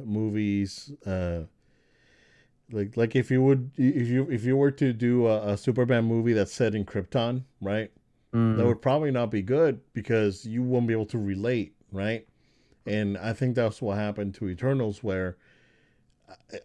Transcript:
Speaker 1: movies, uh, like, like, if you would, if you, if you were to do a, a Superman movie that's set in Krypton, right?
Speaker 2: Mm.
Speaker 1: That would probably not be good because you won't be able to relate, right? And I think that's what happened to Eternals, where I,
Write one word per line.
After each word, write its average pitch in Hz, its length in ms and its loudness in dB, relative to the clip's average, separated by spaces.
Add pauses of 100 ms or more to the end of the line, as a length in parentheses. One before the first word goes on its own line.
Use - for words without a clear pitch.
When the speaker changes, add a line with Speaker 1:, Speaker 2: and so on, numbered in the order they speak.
Speaker 1:
movies, 104 880 -2 (140)
uh, 92 380 -2 (1300)
like, 107 280 -4
like, 117 180 2
if 123 140 2
you 131 120 4
would, 135 340 4
if 127 320 2
you, 127 220 0
if 113 140 -2
you 127 100 2
were 139 180 4
to 139 200 2
do 120 340 2
a, 107 260 0
a 101 40 0
Superman 120 480 2
movie 113 300 2
that's 101 180 2
set 110 220 0
in 104 100 -2
Krypton, 120 600 -2 (180)
right? 104 280 -4 (440)
Speaker 2:
Mm. 113 240 2
Speaker 1:
That 120 80 2
would 117 160 0
probably 147 280 2
not 120 200 0
be 107 100 -2
good 127 400 2 (140)
because 107 500 0
you 117 180 -4
won't 123 240 0
be 113 60 0
able 110 140 0
to 117 120 -4
relate, 104 560 -2 (160)
right? 107 380 -6 (560)
And 104 320 0
I 104 160 -6
think 127 220 -2
that's 113 260 0
what 104 160 -2
happened 104 380 -4
to 101 160 -6
Eternals, 120 520 -2
where 92 360 -4 (920)
I, - 360 -18